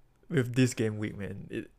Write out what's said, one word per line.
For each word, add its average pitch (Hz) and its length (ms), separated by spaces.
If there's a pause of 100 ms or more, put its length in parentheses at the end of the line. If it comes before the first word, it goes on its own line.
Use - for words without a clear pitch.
(300)
with 123 260
this 127 180
game 107 240
week, 104 200
man. 101 320
It - 280